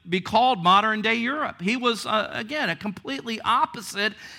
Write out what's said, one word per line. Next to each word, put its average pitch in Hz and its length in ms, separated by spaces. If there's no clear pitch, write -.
be 180 100
called 220 440
modern-day 214 540
Europe. 262 440
He 214 160
was, 233 300
uh, 214 260
again, 240 380
a 165 60
completely 220 640
opposite. 214 720